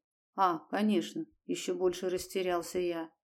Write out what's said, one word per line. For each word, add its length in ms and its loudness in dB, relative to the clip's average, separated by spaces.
"А, 240 4
конечно", 560 2
еще 300 -4
больше 340 0
растерялся 680 -2
я. 320 -2